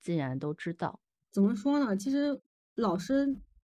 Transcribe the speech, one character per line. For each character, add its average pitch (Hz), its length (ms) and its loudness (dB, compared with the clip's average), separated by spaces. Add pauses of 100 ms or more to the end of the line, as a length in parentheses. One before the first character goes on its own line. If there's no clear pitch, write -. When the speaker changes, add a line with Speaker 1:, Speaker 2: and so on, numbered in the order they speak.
Speaker 1:
竟 170 160 -2
然 135 200 -2
都 151 160 -4
知 165 200 -8
道。 - 260 -6 (320)
Speaker 2:
怎 196 100 2
么 220 140 4
说 285 240 2
呢？ 226 160 0
其 196 160 -4
实 285 260 0 (380)
老 202 220 0
师 277 360 0 (340)